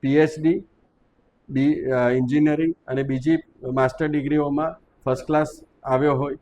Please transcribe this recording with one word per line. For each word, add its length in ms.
પી 140
એચ 240
ડી, 240
બી-, 420
અ, 180
એન્જિનિયરિંગ 640
અને 160
બીજી 340
માસ્ટર 340
ડિગ્રીઓમાં 680
ફર્સ્ટ 200
ક્લાસ 220
આવ્યો 320
હોય 260